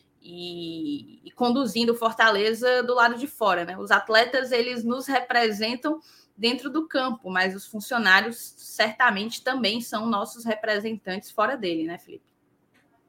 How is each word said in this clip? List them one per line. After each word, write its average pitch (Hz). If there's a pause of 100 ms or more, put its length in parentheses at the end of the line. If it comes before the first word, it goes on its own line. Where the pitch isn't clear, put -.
(220)
e, 170
e -
conduzindo 240
o 233
Fortaleza 226
do 240
lado 240
de 254
fora, 180
né? 180
Os 202
atletas, 240
eles 240
nos 247
representam 240 (380)
dentro 247
do 320
campo, 254
mas 185
os 196
funcionários 214 (200)
certamente 220
também 240
são 226
nossos 226
representantes 214
fora 240
dele, 170
né, 170
Felipe? - (760)